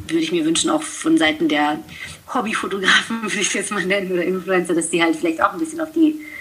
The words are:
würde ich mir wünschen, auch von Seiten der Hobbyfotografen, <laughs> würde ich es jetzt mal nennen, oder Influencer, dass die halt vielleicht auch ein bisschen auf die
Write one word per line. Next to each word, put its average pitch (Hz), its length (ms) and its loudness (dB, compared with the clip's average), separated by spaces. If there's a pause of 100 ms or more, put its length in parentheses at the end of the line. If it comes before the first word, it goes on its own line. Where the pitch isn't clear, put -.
würde 165 160 0
ich 156 80 -4
mir 302 140 0
wünschen, 170 240 2
auch 311 140 2
von - 340 2
Seiten 156 300 2
der 147 320 2 (540)
Hobbyfotografen, 202 880 0
<laughs> - 20 -
würde 208 160 -4
ich 185 80 0
es - 60 -2
jetzt 202 180 -4
mal 196 140 -2
nennen, 185 260 0
oder 175 120 0
Influencer, 185 520 0
dass 170 140 0
die 170 120 2
halt 165 140 4
vielleicht 165 260 -2
auch - 120 2
ein 175 60 -8
bisschen 160 220 -4
auf - 120 -6
die 320 260 4 (220)